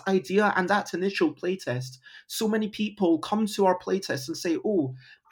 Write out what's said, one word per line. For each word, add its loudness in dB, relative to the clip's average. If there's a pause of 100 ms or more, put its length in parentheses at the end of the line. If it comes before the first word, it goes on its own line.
idea 2
and 0
that 0
initial 0
playtest, -4 (300)
so -2
many 0
people 0
come 0
to 0
our 4
playtest -4
and -8
say, -2
"Oh, 0 (380)